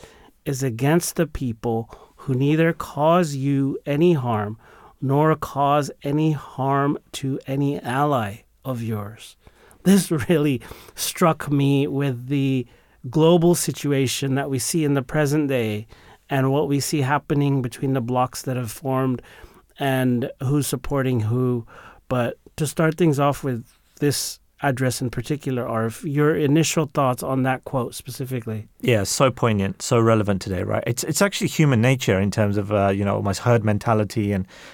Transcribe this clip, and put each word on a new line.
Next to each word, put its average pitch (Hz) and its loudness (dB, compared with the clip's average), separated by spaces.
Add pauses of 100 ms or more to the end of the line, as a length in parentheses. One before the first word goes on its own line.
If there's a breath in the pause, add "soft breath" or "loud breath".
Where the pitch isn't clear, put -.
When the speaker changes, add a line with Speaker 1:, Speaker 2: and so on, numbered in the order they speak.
(440 loud breath)
Speaker 1:
is 135 -4
against 135 0
the 160 0
people 117 -4 (280 loud breath)
who - -4
neither 156 2
cause 160 0
you 139 0
any 160 4
harm 113 -2 (420 loud breath)
nor 147 2
cause 143 -2 (100)
any 156 0
harm 139 -2 (140)
to 135 -6
any 143 -2
ally 123 -2 (260)
of 123 -6
yours." 107 -8 (480 soft breath)
This 190 4
<laughs> 160 -2
really 147 2 (360 loud breath)
struck - -2
me 139 2
with 135 -4
the 135 0 (420 soft breath)
global 165 4
situation 135 -2
that 143 -2
we 135 -2
see 160 -2
in 143 2
the 139 0
present 151 0
day 110 -2 (420 loud breath)
and 135 0
what 143 0
we 143 0
see 147 -2
happening 139 0
between 131 -4
the 131 0
blocs 123 -2
that 127 -6
have 120 -6
formed 131 -2 (560 loud breath)
and 127 0 (140)
who's 135 0
supporting 131 -2
who. 123 0 (440 loud breath)
But 123 -2 (200)
to 151 -2
start 160 0
things 156 2
off 143 0
with 127 -4 (340)
this - -2 (220)
address 131 -2
in 123 -2
particular, 131 -4
Arif, 113 -4
your 147 2
initial 156 2
thoughts 131 0
on 135 -2
that 131 -2
quote 123 -4
specifically. 120 -8 (140)
Speaker 2:
Yeah, 110 4
so 135 2
poignant, 104 0
so 120 2
relevant 107 4
today, 92 -4
right? 104 -2
It's, - -4
it's - 0
actually 196 0
human 135 4
nature 127 2
in 98 0
terms 101 0
of, 101 -2
uh, 98 4
you 98 0
know, 101 0
almost 101 -2
herd 113 4
mentality 107 0
and 95 -2 (280 loud breath)